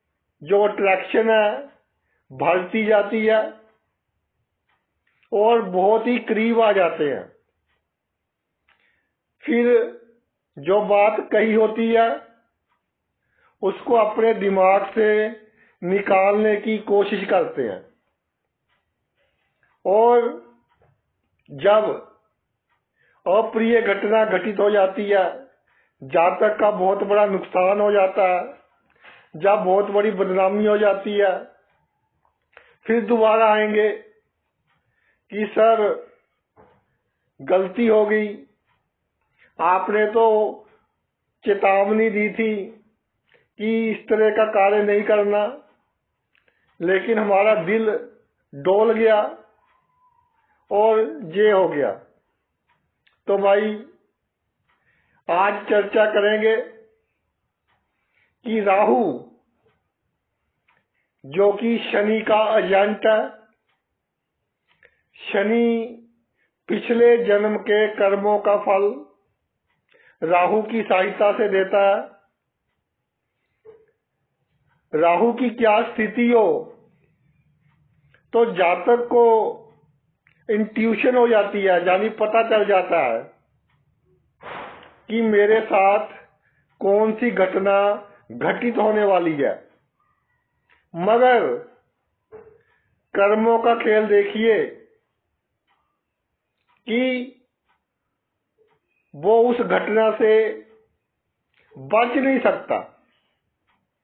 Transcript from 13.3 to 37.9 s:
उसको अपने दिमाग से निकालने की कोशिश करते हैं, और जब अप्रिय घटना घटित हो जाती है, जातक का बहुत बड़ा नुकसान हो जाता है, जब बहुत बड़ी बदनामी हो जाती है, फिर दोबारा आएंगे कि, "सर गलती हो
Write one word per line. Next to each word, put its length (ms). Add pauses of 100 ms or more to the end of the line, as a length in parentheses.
उसको 340
अपने 400
दिमाग 580
से 140 (760)
निकालने 760
की 280
कोशिश 440
करते 320
हैं, 200 (2000)
और 440 (1200)
जब 400 (1400)
अप्रिय 580
घटना 440
घटित 320
हो 120
जाती 380
है, 160 (760)
जातक 580
का 140
बहुत 320
बड़ा 220
नुकसान 540
हो 100
जाता 360
है, 280 (800)
जब 280
बहुत 280
बड़ी 220
बदनामी 520
हो 120
जाती 360
है, 180 (1500)
फिर 200
दोबारा 480
आएंगे 360 (1400)
कि, 160
"सर 340 (1600)
गलती 480
हो 180